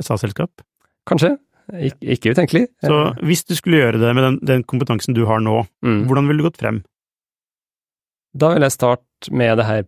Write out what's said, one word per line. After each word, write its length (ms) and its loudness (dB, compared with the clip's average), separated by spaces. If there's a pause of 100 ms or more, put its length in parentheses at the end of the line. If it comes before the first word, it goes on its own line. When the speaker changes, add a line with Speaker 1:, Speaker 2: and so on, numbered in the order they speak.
Speaker 1:
sas-selskap? 480 -4 (560)
Speaker 2:
Kanskje. 300 2 (340)
Ik-, 320 -8
ikke 320 0
utenkelig. 320 2 (160)
Speaker 1:
Så 160 2 (160)
Speaker 2:
Eh. 80 -10
Speaker 1:
hvis 240 0
du 80 -4
skulle 240 2
gjøre 240 2
det 140 2
med 80 2
den, 180 0
den 220 0
kompetansen 500 -2
du 120 2
har 120 2
nå, 300 0 (180)
Speaker 2:
Mm. 220 0
Speaker 1:
hvordan 180 2
ville 160 0
du 80 0
gått 80 -20
frem? 240 -4 (1500)
Speaker 2:
Da 200 2
vil 100 4
jeg 80 0
starte 640 -4
med 240 2
det 80 0
her 200 -2